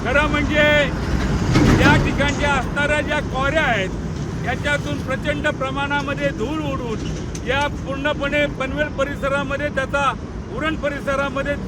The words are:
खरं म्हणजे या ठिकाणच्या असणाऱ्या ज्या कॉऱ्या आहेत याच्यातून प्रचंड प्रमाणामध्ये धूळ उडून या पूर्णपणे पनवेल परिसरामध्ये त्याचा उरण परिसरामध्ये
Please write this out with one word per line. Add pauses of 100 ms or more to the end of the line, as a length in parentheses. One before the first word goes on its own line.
खरं
म्हणजे (1120)
या (100)
ठिकाणच्या
असणाऱ्या
ज्या (140)
कॉऱ्या
आहेत (580)
याच्यातून
प्रचंड
प्रमाणामध्ये
धूळ (100)
उडून (420)
या
पूर्णपणे
पनवेल
परिसरामध्ये
त्याचा (440)
उरण
परिसरामध्ये (140)